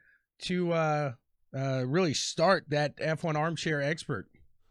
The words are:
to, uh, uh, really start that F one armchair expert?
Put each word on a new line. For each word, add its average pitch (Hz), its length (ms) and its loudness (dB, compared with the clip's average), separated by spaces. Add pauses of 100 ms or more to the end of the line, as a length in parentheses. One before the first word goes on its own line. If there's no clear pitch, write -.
(440)
to, 180 300 0
uh, 151 400 0 (420)
uh, 135 320 -2
really 156 260 2
start 170 560 2
that 147 300 0
F 156 240 -2
one 160 120 0
armchair 156 460 -2
expert? 143 460 -4 (440)